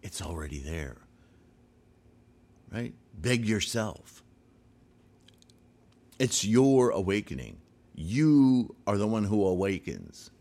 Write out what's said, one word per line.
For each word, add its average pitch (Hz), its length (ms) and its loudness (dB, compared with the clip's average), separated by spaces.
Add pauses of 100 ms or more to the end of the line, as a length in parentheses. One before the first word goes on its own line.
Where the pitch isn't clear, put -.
It's - 180 -12
already 78 380 -10
there, 71 380 -10 (1700)
right? 117 220 -8 (200)
Beg 117 320 -2
yourself. 107 760 -4 (2000)
It's 127 260 -2
your 123 460 4
awakening. 87 640 -4 (380)
You 131 800 4 (100)
are 104 120 0
the 104 100 0
one 110 160 0
who 104 220 2
awakens. 92 840 -4 (120)